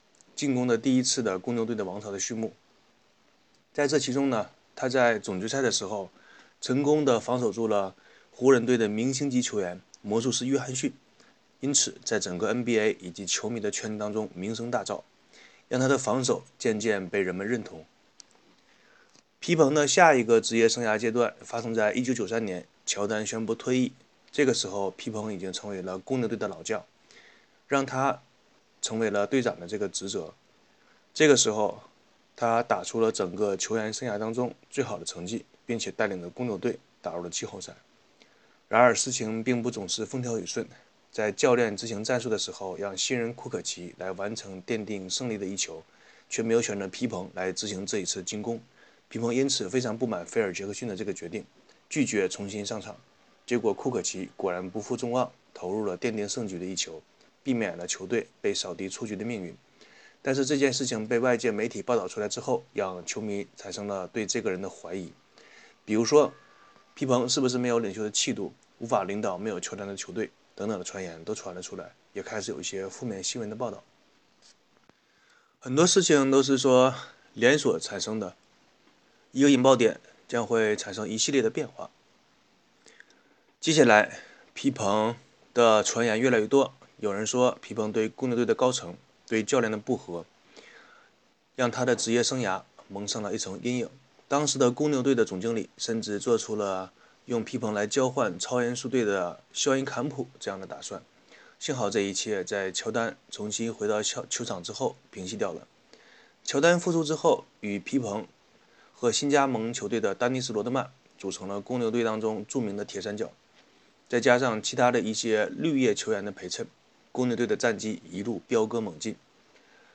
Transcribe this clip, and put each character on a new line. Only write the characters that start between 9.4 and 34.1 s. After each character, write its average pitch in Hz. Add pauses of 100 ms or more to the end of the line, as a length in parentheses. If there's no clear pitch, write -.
球 113
员 92 (200)
魔 107
术 123
师 123
约 135
翰 127
逊， 131 (680)
因 139
此 -
在 107
整 90
个 101
N 117
B 117
A 107
以 90
及 95
球 -
迷 120
的 104
圈 107
当 107
中 107
名 98
声 117
大 113
噪， - (640)
让 127
他 131
的 135
防 127
守 123 (120)
渐 110
渐 104
被 101
人 90
们 95
认 117
同。 80 (1600)
皮 -
蓬 135
的 147
下 165
一 123
个 113
职 120
业 113
生 120
涯 110
阶 117
段 117
发 -
生 113
在 107
一 127
九 127
九 117
三 113
年， 92 (200)
乔 101
丹 107
宣 113
布 110
退 127
役。 127 (380)
这 147
个 123
时 -
候， 98
皮 -
蓬 107
已 98
经 92
成 104
为 95
了 92
公 131
牛 117
队 113
的 104
老 85
将， 107 (800)
让 139
他 131 (640)
成 110
为 113
了 101
队 131
长 117
的 87
这 101
个 98
职 95
责。 87 (800)
这 156
个 143
时 117
候， 107 (560)
他 117
打 98
出 113
了 110
整 95
个 101
球 -
员 107
生 123
涯 104